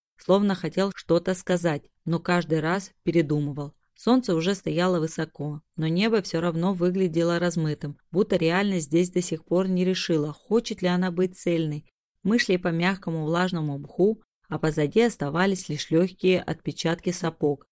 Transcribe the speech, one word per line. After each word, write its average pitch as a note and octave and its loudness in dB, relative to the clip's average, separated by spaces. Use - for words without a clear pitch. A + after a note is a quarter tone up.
словно G3+ 2
хотел F#3 -2
что-то F3 0
сказать, E3+ -2
но E3 -2
каждый E3+ 0
раз F3 -2
передумывал. D3 -2
Солнце B3 2
уже E3 0
стояло F3 0
высоко, D3+ -6
но D#3+ -2
небо G3+ 2
все - -4
равно E3+ 0
выглядело F3 0
размытым, D#3+ -2
будто G3+ 2
реальность F3 0
здесь F3 2
до F3+ 0
сих E3 -6
пор F#3 2
не F3+ 2
решила, E3 0
хочет A3+ -2
ли F3+ 2
она F3+ 0
быть F3+ -2
цельной. D#3+ -2
Мы A3 2
шли F#3 2
по F3+ -2
мягкому E3+ -2
влажному E3 0
мху, F#3 0
а D3+ -4
позади D3+ 2
оставались F#3 0
лишь D3 -6
легкие F3+ 2
отпечатки E3+ -4
сапог, D#3+ -2